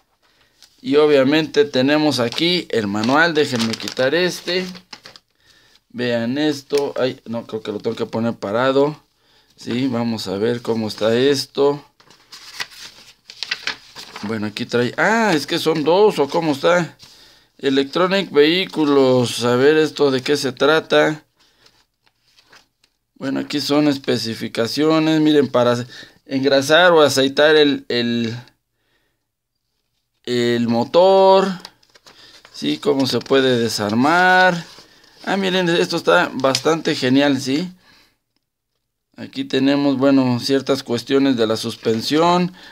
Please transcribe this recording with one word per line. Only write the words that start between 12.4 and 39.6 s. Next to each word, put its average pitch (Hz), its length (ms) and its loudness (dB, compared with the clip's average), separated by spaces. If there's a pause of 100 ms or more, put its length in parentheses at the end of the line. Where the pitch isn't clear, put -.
Bueno, 107 240 -6
aquí 113 180 -8
trae... 120 320 -2
Ah, 208 380 0
es 143 100 -4
que 165 140 -6
son 160 240 -2
dos, 185 340 2
¿o 143 100 0
cómo 165 240 -2
está? 165 460 -2 (640)
Electronic 151 720 -2
Vehículos, 143 1120 2
a 120 120 2
ver 143 220 4
esto 147 320 0
de 131 120 -2
qué 143 160 -2
se 139 140 -4
trata. 151 720 0 (1900)
Bueno, 135 240 -6
aquí 135 220 -6
son 147 260 0
especificaciones, 139 1300 -2
miren, 151 260 4
para 123 380 0 (400)
engrasar 139 640 2
o 165 100 6
aceitar 139 540 4
el, 147 340 2
el, 117 460 -2 (1900)
el 120 440 -2
motor. 190 800 4 (1080)
Sí, 151 260 -6
cómo 139 260 0
se 120 140 -4
puede 131 400 2
desarmar. 165 1040 2 (600)
Ah, 185 120 -2
miren, 185 320 0
esto 175 260 0
está 165 380 2
bastante 143 640 0
genial, 135 440 2
¿sí? 143 320 -4 (1500)
Aquí 127 260 -10
tenemos, 139 520 0